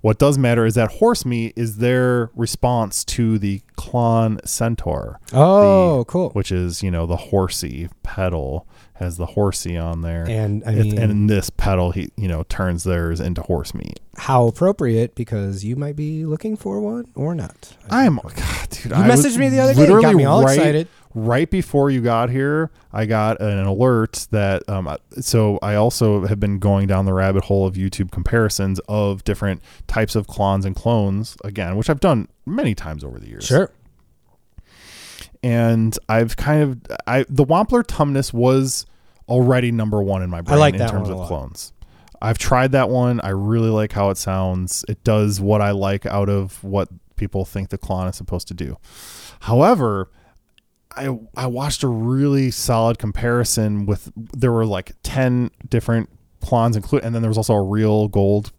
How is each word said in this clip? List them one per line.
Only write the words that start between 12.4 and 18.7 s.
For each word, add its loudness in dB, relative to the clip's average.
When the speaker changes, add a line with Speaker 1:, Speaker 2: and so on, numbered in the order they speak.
Speaker 1:
turns -4
theirs -2
into -4
horse -4
meat. -12
Speaker 2:
how 2
appropriate, 0
because -6
you -6
might -6
be -6
looking -4
for -6
one -6
or -4
not. -10
Speaker 1:
I 2
am, 4
God, -8
dude, -12